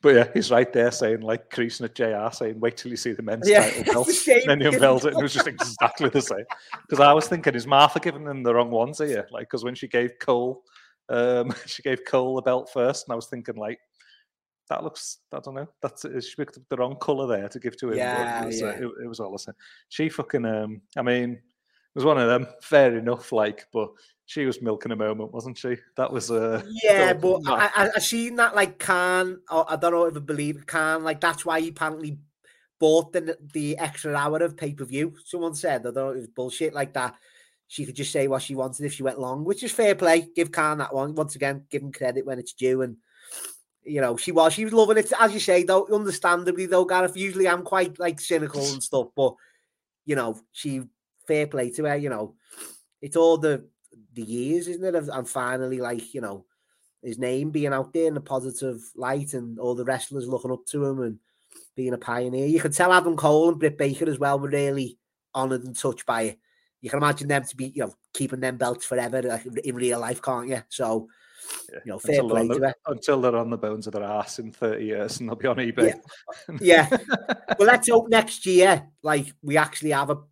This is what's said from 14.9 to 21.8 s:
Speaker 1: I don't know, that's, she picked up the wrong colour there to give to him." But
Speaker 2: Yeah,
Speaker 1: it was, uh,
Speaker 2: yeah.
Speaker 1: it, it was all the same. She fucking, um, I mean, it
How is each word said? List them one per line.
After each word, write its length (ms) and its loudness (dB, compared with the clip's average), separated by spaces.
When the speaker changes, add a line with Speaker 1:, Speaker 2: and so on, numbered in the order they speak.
Speaker 1:
I 60 -10
don't 140 -16
know, 140 -12
that's, 240 -10
she 80 -16
picked 220 -10
up 140 -20
the 60 -6
wrong 220 -4
colour 280 -2
there 240 -2
to 100 -14
give 180 -8
to 100 -8
him." 40 -2
But 60 -2
Speaker 2:
Yeah, 440 -4
Speaker 1:
it 40 -6
was, 160 -6
uh, 40 -4
Speaker 2:
yeah. 60 -6
Speaker 1:
it, 60 -10
it 20 -12
was 140 -12
all 120 -10
the 60 -10
same. 160 -14
She 180 -2
fucking, 380 -4
um, 340 -4
I 60 -4
mean, 300 0
it 80 -12